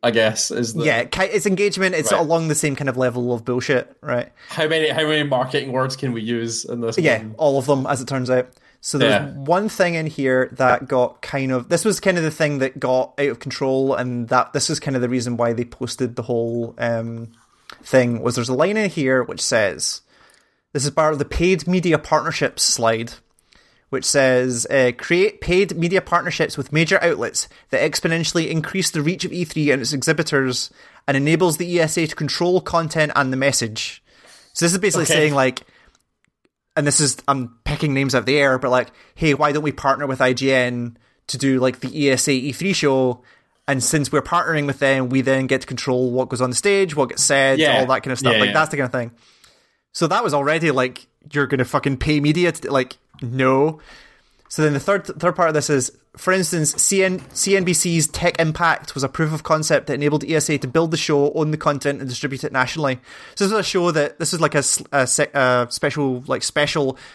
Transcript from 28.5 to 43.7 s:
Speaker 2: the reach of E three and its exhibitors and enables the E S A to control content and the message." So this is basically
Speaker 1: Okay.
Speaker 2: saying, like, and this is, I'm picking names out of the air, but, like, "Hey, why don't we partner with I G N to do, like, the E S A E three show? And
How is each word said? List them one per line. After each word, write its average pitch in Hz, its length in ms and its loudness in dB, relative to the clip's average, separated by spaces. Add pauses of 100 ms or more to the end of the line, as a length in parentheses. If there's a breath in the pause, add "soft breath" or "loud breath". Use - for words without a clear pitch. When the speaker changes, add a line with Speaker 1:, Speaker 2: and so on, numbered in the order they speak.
Speaker 2:
the 156 100 -2
reach 175 220 -2
of 175 80 -8
E 175 120 -4
three 151 280 0
and 139 100 0
its 135 100 -4
exhibitors 139 800 0 (380 loud breath)
and 139 80 0
enables 156 400 2
the 175 180 -6
E 170 60 2
S 160 180 0
A 165 80 0
to - 80 -10
control 175 460 0
content 160 560 -2
and 131 160 2
the 131 40 -2
message." 127 640 -2 (520 loud breath)
So - 120 -2
this 170 80 2
is 196 60 0
basically 175 280 0
Speaker 1:
Okay. 160 80 2
Speaker 2:
saying, 151 200 4
like, 131 280 2 (1120 soft breath)
and 147 100 0
this 143 140 2
is, 139 160 0 (100)
I'm 131 280 -2 (100)
picking 147 280 -2
names 135 220 0
out 123 60 2
of 104 60 -4
the 143 120 2
air, 131 200 4
but, 131 120 -4
like, 123 220 0 (220 soft breath)
"Hey, 156 200 2
why 147 180 2
don't 151 120 -2
we 143 80 -2
partner 135 340 0
with 131 140 -4
I 127 140 4
G 131 180 0
N 123 440 0 (300 soft breath)
to - 100 -8
do, 131 220 2
like, 127 220 0
the 131 100 -8 (140)
E 139 60 4
S 127 180 2
A 143 40 2
E 131 200 -2
three 185 200 -4
show? 131 500 0 (440 soft breath)
And 135 160 0